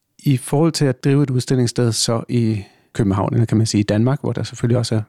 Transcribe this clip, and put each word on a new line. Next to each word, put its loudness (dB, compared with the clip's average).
I 0
forhold 0
til -2
at -2
drive 2
et -2
udstillingssted 0
så -2
i 0
København, 0
eller 2
kan 0
man 2
sige 0
i 2
Danmark, 0
hvor -4
der -6
selvfølgelig -2
også -2
er 0